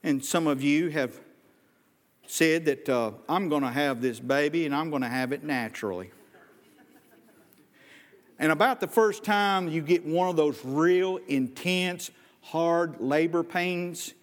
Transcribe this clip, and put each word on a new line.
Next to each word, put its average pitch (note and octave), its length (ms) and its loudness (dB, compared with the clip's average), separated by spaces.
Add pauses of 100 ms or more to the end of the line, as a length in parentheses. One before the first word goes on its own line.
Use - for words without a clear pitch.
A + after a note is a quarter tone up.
and C#3 200 0
some E3 240 0
of C3+ 140 0
you D3+ 280 2
have C#3+ 300 -4 (1080)
said D#3+ 380 2
that, C#3 220 -2
uh, A#2 240 0 (160)
"I'm F3 220 0
gonna C#3 220 0
have C3+ 300 -2
this A#2+ 180 -2
baby, D3 460 0
and C#3+ 100 -2
I'm D#3 140 -2
gonna C3 200 -4
have B2+ 220 -2
it C#3 120 -6
naturally." G#2+ 680 -6 (2250)
And D#3 120 2
about A3+ 280 4
the F#3 80 -4
first A3 360 4
time G3 460 2
you D#3+ 120 -2
get E3+ 240 2
one E3+ 220 0
of F3+ 80 -2
those D3+ 300 2
real F3+ 520 2 (100)
intense, F3+ 840 -2 (300)
hard E3+ 580 0
labor D#3+ 440 2
pains F3 800 -4